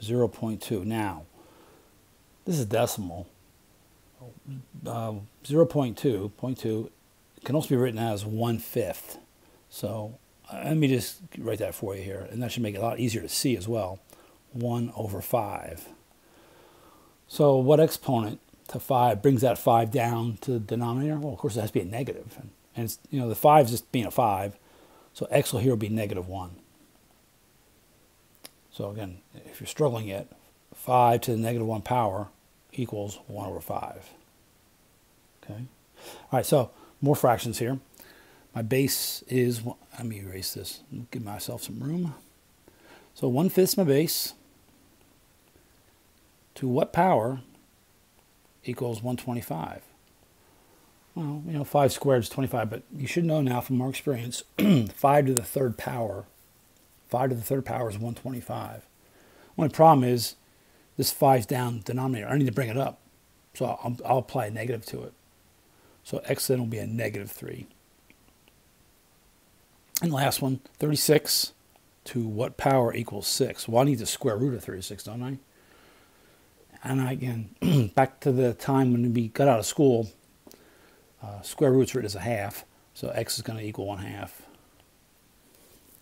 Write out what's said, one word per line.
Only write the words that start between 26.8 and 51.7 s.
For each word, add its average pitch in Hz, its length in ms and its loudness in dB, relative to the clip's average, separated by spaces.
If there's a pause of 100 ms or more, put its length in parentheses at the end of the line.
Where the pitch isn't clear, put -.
So 101 200 -8
again, 98 300 -12 (120)
if - 260 -20
you're - 80 -14
struggling 117 400 -2
yet, 98 200 -8 (480)
five 120 460 4
to 127 100 -2
the 113 60 0
negative 113 280 -2
one 110 160 -4
power 104 460 0 (460)
equals 104 520 -6
one 101 220 -10
over 92 120 -8
five. - 520 -8 (1300)
Okay. 113 220 -12 (400)
All - 260 -20
right, 127 140 2
so 131 240 4 (320)
more 139 140 4
fractions 117 420 2
here. 127 220 -2 (760)
My 117 60 -4
base 131 640 0
is, 120 400 0
one, 117 140 -8 (200)
let 120 80 -8
me 107 140 -6
erase 95 340 -10
this, - 280 -12 (280)
give 123 140 -10
myself 107 400 -8
some 101 160 -10
room. 156 340 -4 (1000)
So 139 120 -2
one 139 220 2
fifth 185 200 4
is - 80 -2
my 196 60 4
base. 147 500 2 (2250)
To 139 120 -4
what 127 260 0
power 135 480 4 (1200)
equals 120 380 -4
one 123 160 -2
twenty-five? - 640 -6 (1300)
Well, 151 320 -6
you 165 60 -6
know, 143 100 -2
five 143 280 4